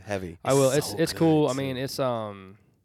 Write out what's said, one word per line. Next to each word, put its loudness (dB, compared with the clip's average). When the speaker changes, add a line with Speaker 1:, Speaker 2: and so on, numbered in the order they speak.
Speaker 1:
Heavy. -6
Speaker 2:
I 0
will. 6
Speaker 1:
It's 2
Speaker 2:
It's, -2
Speaker 1:
so -8
Speaker 2:
it's 0
cool. 4
Speaker 1:
good, -2
Speaker 2:
I -6
mean, -4
Speaker 1:
too. -6
Speaker 2:
it's, -6
um, -4